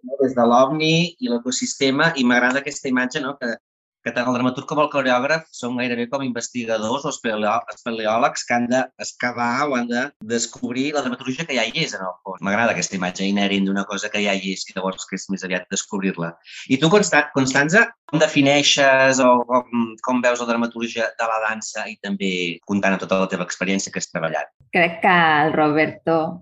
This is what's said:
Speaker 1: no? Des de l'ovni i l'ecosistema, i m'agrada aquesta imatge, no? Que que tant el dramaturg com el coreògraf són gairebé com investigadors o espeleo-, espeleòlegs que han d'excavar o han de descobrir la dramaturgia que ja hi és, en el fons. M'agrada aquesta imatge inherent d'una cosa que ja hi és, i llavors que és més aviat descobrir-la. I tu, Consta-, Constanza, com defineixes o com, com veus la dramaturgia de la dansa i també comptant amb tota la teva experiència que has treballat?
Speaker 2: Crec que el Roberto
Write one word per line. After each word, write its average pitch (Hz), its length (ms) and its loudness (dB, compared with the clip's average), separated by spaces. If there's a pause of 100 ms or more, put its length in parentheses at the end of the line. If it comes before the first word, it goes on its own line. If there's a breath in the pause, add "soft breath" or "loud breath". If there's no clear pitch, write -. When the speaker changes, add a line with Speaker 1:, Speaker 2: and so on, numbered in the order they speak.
Speaker 1:
no? - 180 -8
Des 123 160 2
de 120 80 4
l'ovni 156 760 4
i 247 120 -4
l'ecosistema, 160 840 0
i 131 80 0
m'agrada 123 360 4
aquesta 139 280 -8
imatge, 127 360 -2
no? 135 160 -6
Que 117 140 -4 (540)
que 117 80 -6
tant 123 140 0
el 123 80 0
dramaturg 127 320 -2
com 147 100 0
el 143 80 4
coreògraf 139 640 0
són 123 240 -6
gairebé 123 320 -2
com 139 160 -4
investigadors 117 800 -4
o 151 80 -2
espeleo-, 107 480 0 (140)
espeleòlegs 113 720 -2
que 123 80 2
han 120 160 0
d'excavar 123 960 -2
o 139 80 -2
han 120 140 -2
de 120 160 -2 (260)
descobrir 120 540 -4 (100)
la 143 80 0
dramaturgia 127 400 -6
que 139 140 -2
ja 113 100 0
hi 113 60 -10 (100)
és, 113 80 -6
en 95 140 -8
el 90 80 -6 (100)
fons. 92 160 -12
M'agrada 104 320 2
aquesta 90 240 -4
imatge 92 320 -2
inherent 98 400 2
d'una 98 160 -2
cosa 101 240 -6
que 104 160 -2
ja 101 80 0
hi 95 220 -4
és, - 100 -8
i - 140 -12
llavors 92 260 -4
que 95 160 -8
és - 80 -14
més 92 160 -6
aviat 90 260 -6
descobrir-la. 95 640 -4 (400 loud breath)
I 135 80 0
tu, 160 80 4
Consta-, 170 380 4 (100)
Constanza, 143 480 4 (240)
com 160 160 2
defineixes 139 960 4
o 127 100 8 (140)
com, 120 560 0
com 127 240 0
veus 120 160 2
la 120 80 -4
dramaturgia 117 640 -2 (100)
de 117 80 0
la 110 100 -2 (120)
dansa 107 420 -8
i 107 80 -16
també 98 320 -2 (320)
comptant 98 320 0
amb 92 80 -6
tota 95 160 2
la 95 80 0
teva 90 160 -4
experiència 95 480 -4
que 90 80 -6
has - 80 -8
treballat? 78 400 -4 (240)
Speaker 2:
Crec 175 320 2
que 190 120 4 (280)
el 156 80 2
Roberto 156 640 2 (240)